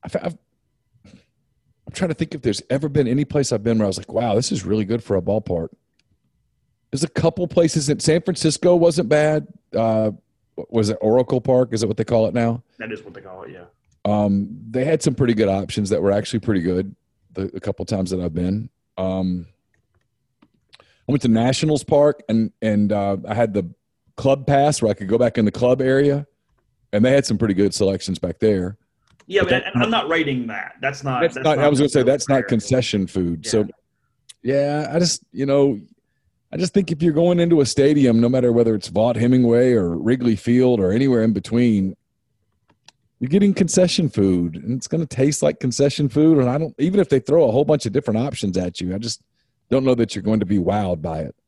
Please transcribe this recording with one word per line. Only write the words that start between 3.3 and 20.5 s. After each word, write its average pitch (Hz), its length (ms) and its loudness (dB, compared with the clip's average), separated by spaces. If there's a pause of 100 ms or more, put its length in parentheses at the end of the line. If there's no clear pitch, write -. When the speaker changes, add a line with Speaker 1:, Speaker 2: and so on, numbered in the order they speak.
Speaker 1:
I've 107 100 -2
been 113 160 0
where 104 80 2
I - 20 0
was 95 80 -4
like, - 160 -14
"Wow, 113 220 0
this 120 180 0
is 92 140 -6
really 104 180 0
good 110 180 -4
for 101 140 -2
a 90 60 -2
ballpark." 90 460 -4 (1200)
There's 139 140 -4
a 160 40 -6
couple 165 400 0
places 160 400 0
in 147 120 0
San 156 220 2
Francisco 175 540 0
wasn't 170 320 2
bad. 151 380 2 (280)
Uh, 110 360 0 (600)
was 110 200 0
it 107 100 -4
Oracle 123 400 2
Park? 127 320 0
Is 110 80 -2
that 113 60 -2
what 95 100 -4
they 113 80 -2
call 110 220 2
it - 80 -4
now? 117 280 -2 (160)
Speaker 2:
That 113 140 -10
is 104 120 -12
what 95 100 -20
they 98 80 -20
call 95 220 -18
it, - 80 -18
yeah. 90 120 -20 (400)
Speaker 1:
Um, 101 440 0 (220)
they 127 140 -2
had 156 180 0
some 143 120 0
pretty 117 200 0
good 104 140 2
options 98 420 -4
that 101 120 0
were 98 100 2
actually 104 280 -2
pretty 101 220 0
good 92 320 -2 (380)
the, 95 220 -6
a 92 60 -10
couple - 260 -8
times 95 240 -4
that 92 100 -4
I've 85 140 -6
been. 95 340 -4 (280)
Um, 92 500 -4 (1400)